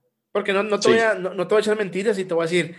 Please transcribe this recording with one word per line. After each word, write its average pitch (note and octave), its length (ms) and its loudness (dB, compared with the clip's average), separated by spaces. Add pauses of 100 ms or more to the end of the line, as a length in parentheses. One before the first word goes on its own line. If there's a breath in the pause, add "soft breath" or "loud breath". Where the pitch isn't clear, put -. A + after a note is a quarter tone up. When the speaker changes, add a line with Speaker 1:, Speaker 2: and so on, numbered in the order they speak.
(320)
Speaker 1:
Porque G#3 220 -2
no, G3 100 2
no G#3 160 -2
te A3 100 4
Speaker 2:
Sí. - 0 -
Speaker 1:
voy A3+ 100 6
a, A3 160 2
no, F#3 180 -6
no F3+ 140 -4
te G#3 80 2
voy G#3+ 60 4
a - 20 -8
echar G#3+ 140 0
mentiras G3 420 -2
y F#3 60 -4
te E3+ 80 -6
voy E3 100 0
a E3 60 -2
decir, F3 300 -2